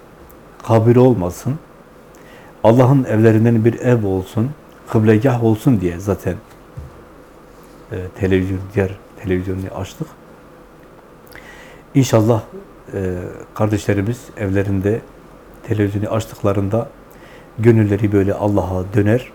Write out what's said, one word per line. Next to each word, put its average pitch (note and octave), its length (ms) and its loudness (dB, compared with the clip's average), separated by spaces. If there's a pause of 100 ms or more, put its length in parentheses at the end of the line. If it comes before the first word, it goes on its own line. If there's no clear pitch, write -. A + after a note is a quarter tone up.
(680)
kabir A#2 300 4
olmasın, A#2 580 2 (1080)
Allah'ın B2+ 400 6
evlerinden A2 600 4
bir A#2 160 2
ev A#2+ 260 0
olsun, G2 440 -2 (380)
kıblegah A2+ 560 2
olsun A2+ 360 2
diye F2 180 -4
zaten, F#2+ 360 -4 (1600)
e, G2+ 40 -8 (240)
televizyon, F#2 400 0 (140)
diğer F#2+ 160 0 (320)
televizyonu F#2 380 -4 (160)
açtık. - 320 -12 (1900)
İnşallah, A2+ 480 2 (520)
e, F#2+ 200 -4 (400)
kardeşlerimiz G#2 680 -2 (160)
evlerinde G2+ 640 -2 (680)
televizyonu G#2 420 -2
açtıklarında G2+ 800 -4 (680)
gönülleri G#2+ 540 4
böyle G2 220 2
Allah'a F#2+ 600 -2
döner, G#2+ 400 0